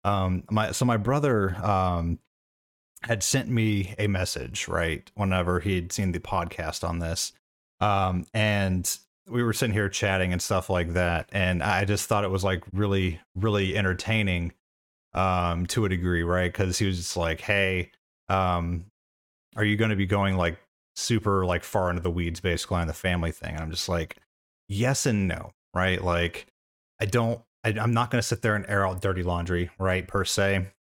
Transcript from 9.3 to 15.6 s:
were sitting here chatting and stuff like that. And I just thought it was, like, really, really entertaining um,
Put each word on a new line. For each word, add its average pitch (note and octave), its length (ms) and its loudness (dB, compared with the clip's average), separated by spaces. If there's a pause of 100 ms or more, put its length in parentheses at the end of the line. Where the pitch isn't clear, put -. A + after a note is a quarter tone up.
were A2+ 80 2
sitting A2 220 0
here G2+ 160 2
chatting F#2+ 420 2
and F2+ 100 0
stuff - 280 0
like F2 240 0
that. F2 400 0
And F#2 280 2
I F#2+ 220 2
just G2+ 240 0
thought G#2 160 2
it F#2 80 -2
was, F#2+ 140 0
like, F#2+ 260 0
really, F#2+ 480 0 (160)
really G2 400 0
entertaining F#2+ 800 0 (600)
um, F2+ 540 0